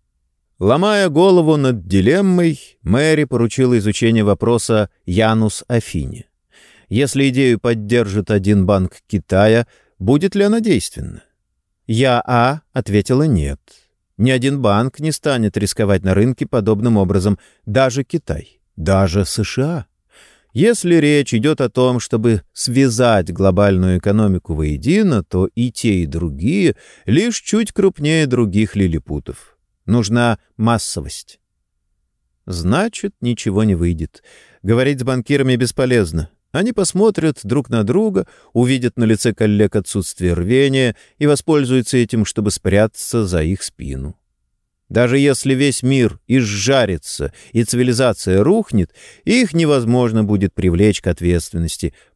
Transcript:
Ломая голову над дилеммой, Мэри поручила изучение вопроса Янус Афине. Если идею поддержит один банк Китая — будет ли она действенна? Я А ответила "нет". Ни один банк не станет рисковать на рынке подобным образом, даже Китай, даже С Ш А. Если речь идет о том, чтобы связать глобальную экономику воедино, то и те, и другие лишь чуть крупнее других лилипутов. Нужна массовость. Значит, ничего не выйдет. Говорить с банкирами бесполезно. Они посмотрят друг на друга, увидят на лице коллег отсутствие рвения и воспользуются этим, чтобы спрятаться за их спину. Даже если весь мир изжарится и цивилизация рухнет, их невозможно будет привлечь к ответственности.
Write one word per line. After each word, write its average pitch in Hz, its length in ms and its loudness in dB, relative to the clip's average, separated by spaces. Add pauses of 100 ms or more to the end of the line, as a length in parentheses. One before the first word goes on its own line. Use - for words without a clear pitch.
(580)
Ломая 180 520 2
голову 160 480 4
над 123 280 -2
дилеммой, 165 960 0
Мэри 156 440 2
поручила 123 520 0
изучение 110 480 2
вопроса 107 640 0 (160)
Янус 110 640 0
Афине. 92 560 -6 (640)
Если 135 400 0
идею 127 320 2
поддержит 107 720 -2
один 101 340 2
банк 95 320 0 (100)
Китая — 107 600 2 (320)
будет 147 360 0
ли 202 100 2
она 220 160 0
действенна? - 640 -4 (640)
Я 120 400 0
А 123 360 0 (100)
ответила 123 520 0
"нет". 78 360 -2 (560)
Ни 120 140 2
один 131 320 0
банк 113 360 0
не 151 140 -4
станет 120 460 -2
рисковать 98 460 -2
на 92 100 2
рынке 120 320 0
подобным 110 500 0
образом, 98 420 0 (280)
даже 127 360 0
Китай, - 580 -8 (160)
даже 95 500 0
С - 180 -4
Ш - 180 -4
А. 151 240 -4 (680)
Если 175 400 2
речь 147 400 2
идет 139 260 0
о 123 80 0
том, 127 320 0
чтобы 113 420 0 (120)
связать 117 760 2
глобальную 92 680 2
экономику 101 560 0
воедино, 95 680 0
то 95 320 -2
и 120 160 -2
те, 101 320 -2
и 80 40 -4
другие 85 720 -2 (280)
лишь 208 380 0
чуть 220 300 -2
крупнее 160 540 0
других 110 500 0
лилипутов. 80 840 -6 (260)
Нужна 117 540 0 (180)
массовость. 107 840 -4 (1040)
Значит, 110 760 -4
ничего 110 440 -2
не 101 100 2
выйдет. 82 480 -4 (400)
Говорить 127 380 0
с 120 40 -6
банкирами 131 520 0
бесполезно. 117 760 0 (220)
Они 208 200 -2
посмотрят 185 720 0
друг 123 260 -4
на 113 140 0
друга, 180 420 0 (260)
увидят 123 440 0
на 120 80 0
лице 110 280 0
коллег 104 440 0
отсутствие 90 580 -4
рвения 127 600 0 (220)
и 147 80 0
воспользуются 135 680 0
этим, 113 280 0
чтобы 104 260 -2
спрятаться 107 720 -2
за 85 200 -2
их 92 180 -4
спину. 67 540 -12 (720)
Даже 120 280 2
если 135 380 2
весь 131 300 0
мир 127 420 0
изжарится 104 1040 -2 (200)
и 113 100 0
цивилизация 117 800 0
рухнет, 135 500 0 (300)
их 208 320 0
невозможно 123 680 2
будет 98 280 0
привлечь 92 480 2
к - 60 -6
ответственности. 85 880 -2 (220)